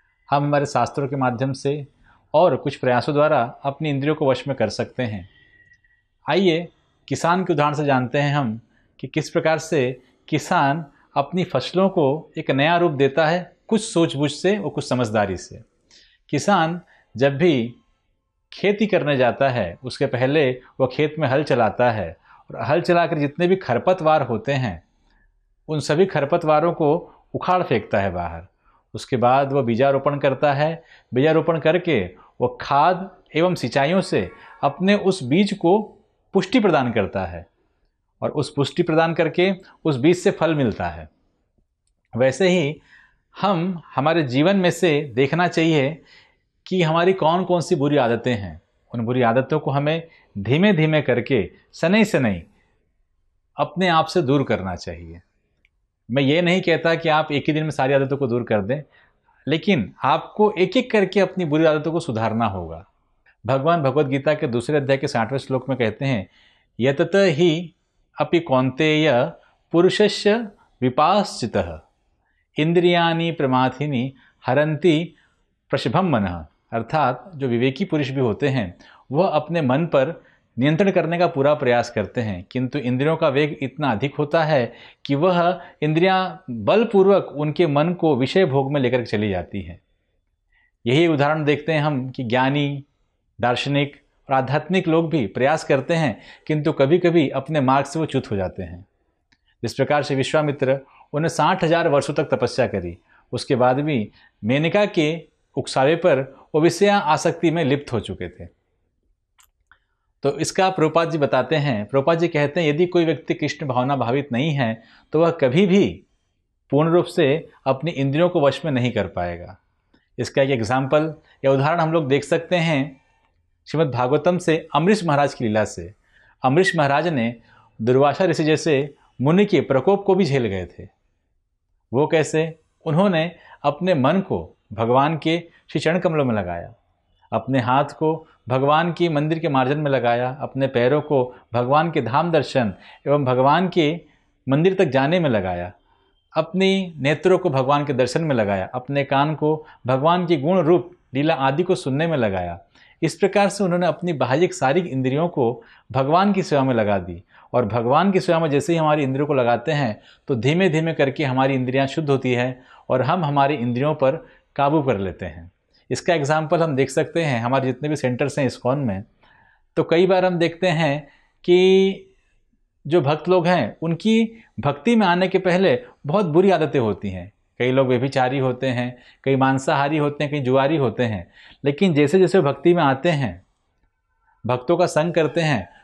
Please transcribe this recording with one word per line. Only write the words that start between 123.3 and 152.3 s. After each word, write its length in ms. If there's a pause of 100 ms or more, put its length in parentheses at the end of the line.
श्रीमद् 240
भागवतम 460
से 380
अमरीश 300
महाराज 280
की 120
लीला 200
से। 280 (500)
अमरीश 320
महाराज 320
ने 280 (460)
दुर्वासा 440
ऋषि 180
जैसे 520 (260)
मुनि 240
के 160
प्रकोप 440
को 100
भी 100
झेल 200
गए 200
थे। 220 (1080)
वो 140
कैसे? 520 (260)
उन्होंने 500 (280)
अपने 300
मन 260
को 320 (220)
भगवान 440
के 260 (280)
श्री 100
चरण 180
कमलों 260
में 100
लगाया, 400 (580)
अपने 260
हाथ 260
को 420 (200)
भगवान 460
की 160
मंदिर 300
के 100
मार्जिन 280
में 140
लगाया, 480
अपने 280
पैरों 340
को 340 (180)
भगवान 380
के 100
धाम 300
दर्शन 420 (340)
एवं 180
भगवान 440
के 320 (480)
मंदिर 240
तक 120
जाने 340
में 100
लगाया, 440 (640)
अपने 600
नेत्रों 400
को 120
भगवान 360
के 80
दर्शन 300
में 120
लगाया, 380
अपने 300
कान 320
को 300 (200)
भगवान 400
की 120
गुण 220
रूप 320 (220)
लीला 200
आदि 300
को 120
सुनने 320
में 100
लगाया। 440 (400)